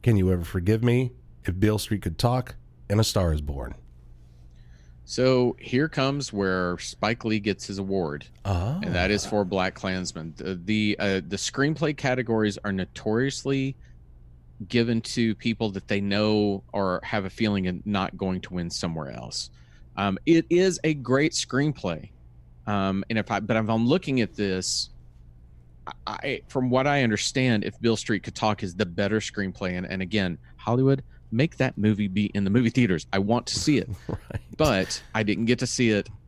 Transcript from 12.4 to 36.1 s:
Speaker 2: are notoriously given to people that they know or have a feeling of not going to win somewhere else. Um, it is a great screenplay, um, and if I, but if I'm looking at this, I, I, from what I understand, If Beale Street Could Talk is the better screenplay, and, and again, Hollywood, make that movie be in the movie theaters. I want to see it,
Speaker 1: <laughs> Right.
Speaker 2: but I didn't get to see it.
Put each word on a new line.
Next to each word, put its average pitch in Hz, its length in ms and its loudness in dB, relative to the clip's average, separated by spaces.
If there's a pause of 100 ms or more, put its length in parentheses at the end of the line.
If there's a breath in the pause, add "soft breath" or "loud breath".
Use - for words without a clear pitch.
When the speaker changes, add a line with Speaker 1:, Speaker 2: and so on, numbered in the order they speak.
Speaker 2:
are 101 80 -2
notoriously 135 1040 -2 (960 soft breath)
given 117 320 4
to 113 340 0
people 113 360 0
that 95 160 -8
they 101 120 2
know 104 720 2
or 95 320 0
have 104 220 -2
a 92 40 -6
feeling 101 380 0
of 90 180 -4
not 98 300 -2
going 92 260 -4
to - 120 -14
win 87 160 -4
somewhere 80 420 -6
else. - 380 -10 (480 soft breath)
Um, 98 280 0
it 165 240 6
is 180 340 2
a 156 100 2
great 135 400 0
screenplay, 123 760 -2 (580)
um, 98 420 0
and 113 100 -2
if 101 120 -6
I, 101 100 0
but 113 160 0
if 110 120 0
I'm 113 180 2
looking 139 340 2
at 101 140 -2
this, 92 540 -2 (1000)
I, 71 40 -12 (160)
I, - 400 -6
from 127 220 -2
what 131 180 4
I 143 160 4
understand, 113 640 2
If - 160 -6
Beale 113 160 2
Street - 260 -2
Could 101 120 -10
Talk 107 280 0
is 87 120 -8
the 101 100 0
better 98 340 0
screenplay, 95 580 -4
and, 92 80 -6
and 95 160 -6
again, 92 360 -2 (180 soft breath)
Hollywood, 135 480 2 (300 soft breath)
make 139 240 0
that 131 200 -2
movie 104 300 2
be 101 260 0
in 101 120 0
the 95 40 0
movie 117 200 4
theaters. 98 420 2
I 98 80 2
want 107 280 0
to - 120 -4
see 147 200 2
it, - 100 -6 (100)
Speaker 1:
<laughs> - 80 -14
Right. - 340 -8 (160)
Speaker 2:
but 110 460 2 (100)
I 110 100 2
didn't 104 220 2
get 120 140 4
to 131 80 -2
see 120 220 2
it. 101 180 2 (200)